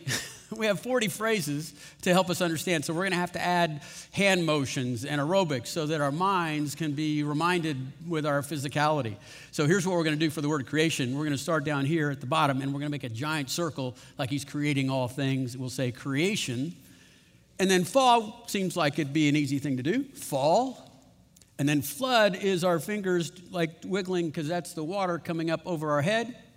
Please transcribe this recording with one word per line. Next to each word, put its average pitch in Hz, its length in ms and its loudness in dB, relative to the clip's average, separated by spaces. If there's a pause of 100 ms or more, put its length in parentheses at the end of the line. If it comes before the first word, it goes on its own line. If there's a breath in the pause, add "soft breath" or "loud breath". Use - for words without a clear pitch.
<laughs> - 40 -10 (440 loud breath)
we 214 140 -4
have 202 160 0
forty 240 260 0
phrases 165 680 -2 (280 loud breath)
to 190 100 2
help 185 180 4
us 180 120 0
understand. 165 420 0
So 165 100 -4
we're 170 100 -2
gonna 185 120 0
have 175 160 0
to - 100 -6
add 170 400 0 (300 loud breath)
hand 190 340 4
motions 131 600 0
and 147 160 -2
aerobics 151 460 2
so 156 200 -2
that 156 140 0
our 139 100 0
minds 160 640 0
can 160 160 -2
be 151 320 0
reminded 160 540 0 (280)
with 160 200 -2
our 143 160 2
physicality. 143 760 0 (360 loud breath)
So 151 140 2
here's 170 220 4
what 190 80 2
we're 170 80 2
gonna 156 140 2
do 160 120 2
for 151 120 -6
the 147 80 0
word 147 180 -2
creation. 147 500 0
We're 151 60 -2
gonna 147 140 -2
start 156 260 0
down 143 220 0
here 147 260 2
at 139 80 -6
the 135 80 -10
bottom, 139 340 2
and 139 120 -2
we're 143 80 -4
gonna 147 80 -4
make 143 160 -6
a 123 40 -6
giant 139 400 -4
circle 139 460 -4 (220 loud breath)
like 131 120 -4
he's 143 140 -2
creating 147 460 0
all 131 180 0
things. 131 500 -2
We'll 131 120 -6
say 123 220 -2
creation. 143 840 -2 (800 loud breath)
And 190 140 2
then 180 140 4
fall 233 640 4
seems 185 280 -2
like 156 240 0
it'd 139 140 -2
be 151 160 4
an 147 80 4
easy 143 200 0
thing 139 200 -2
to 127 60 -4
do. 220 200 0
Fall. 180 880 0 (640)
And 139 100 2
then 147 140 4
flood 220 540 4
is 190 300 2
our 175 140 4
fingers, 190 520 0 (200)
like, 170 200 0 (140)
wiggling 180 460 0
'cause 151 180 -6
that's 175 240 -4
the 160 100 -6
water 180 340 -2
coming 165 320 -2
up 165 160 0
over 156 260 -2
our 147 100 4
head. 220 340 0 (220)